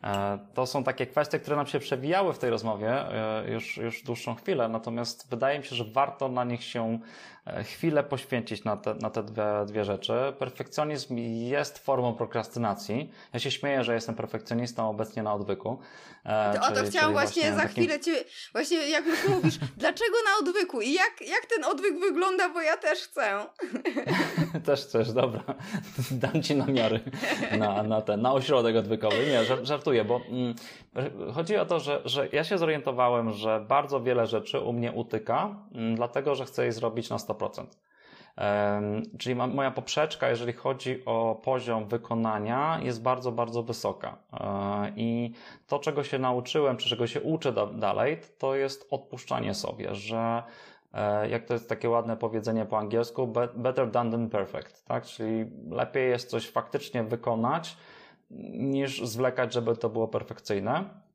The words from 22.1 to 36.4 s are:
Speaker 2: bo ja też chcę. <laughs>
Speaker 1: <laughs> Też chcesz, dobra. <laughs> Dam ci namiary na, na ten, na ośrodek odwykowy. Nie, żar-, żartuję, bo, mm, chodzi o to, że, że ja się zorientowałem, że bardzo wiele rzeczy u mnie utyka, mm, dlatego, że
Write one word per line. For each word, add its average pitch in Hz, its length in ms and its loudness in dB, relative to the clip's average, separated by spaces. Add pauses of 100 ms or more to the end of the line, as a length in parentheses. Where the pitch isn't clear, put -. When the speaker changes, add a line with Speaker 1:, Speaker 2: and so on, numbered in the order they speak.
Speaker 2:
bo 330 120 -2
ja 320 160 2
też 359 220 0
chcę. 208 460 -2 (340)
<laughs> - 400 0
Speaker 1:
<laughs> 160 460 0
Też 143 160 2
chcesz, 117 320 0
dobra. 120 300 2 (400)
<laughs> - 280 -6
Dam 131 320 0
ci 147 120 2
namiary 120 440 4 (580)
na, 104 260 2
na 110 180 2
ten, 107 200 0
na 127 120 4
ośrodek 123 420 6
odwykowy. 107 420 4 (140)
Nie, 117 140 6
żar-, 123 200 2
żartuję, 135 400 4
bo, 120 240 2
mm, 123 260 0 (760)
chodzi 165 240 0
o - 80 4
to, 170 140 2
że, 139 260 0
że 135 260 0
ja 147 120 2
się 190 140 0
zorientowałem, 127 760 4
że 107 360 0
bardzo 139 340 4
wiele 120 260 4
rzeczy 110 320 0
u 107 140 -2
mnie 120 180 0
utyka, 120 640 -2 (200)
mm, 113 200 0
dlatego, 135 400 0
że 131 100 -4